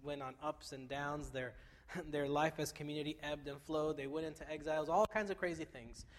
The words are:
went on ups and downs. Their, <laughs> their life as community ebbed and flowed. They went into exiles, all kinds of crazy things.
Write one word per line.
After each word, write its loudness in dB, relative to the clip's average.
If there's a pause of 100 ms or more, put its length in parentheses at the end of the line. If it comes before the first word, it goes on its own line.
went -4
on -6
ups -4
and -8
downs. -2
Their, -2 (300)
<laughs> -6
their 4
life 6
as 0
community -4
ebbed -2
and -6
flowed. 2
They -2
went 0
into -8
exiles, 2
all 8
kinds 2
of 0
crazy 0
things. -12 (120)